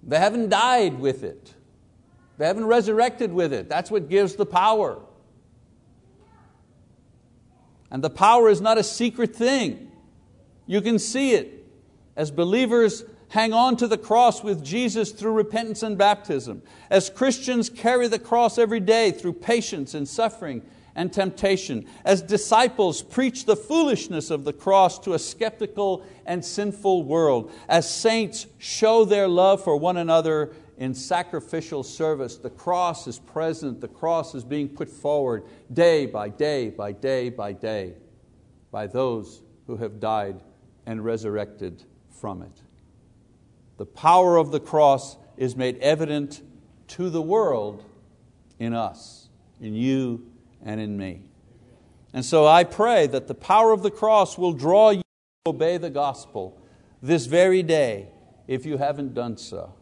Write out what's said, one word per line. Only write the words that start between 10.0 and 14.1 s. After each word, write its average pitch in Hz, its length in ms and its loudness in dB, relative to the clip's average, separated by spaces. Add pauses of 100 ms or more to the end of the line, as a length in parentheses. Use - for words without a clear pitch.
You 190 140 0
can 226 180 0
see 262 360 0
it - 300 -2 (520)
as 151 140 -4
believers 220 760 2 (240)
hang 220 240 0
on 240 240 2
to 240 100 0
the 214 120 0
cross 233 440 4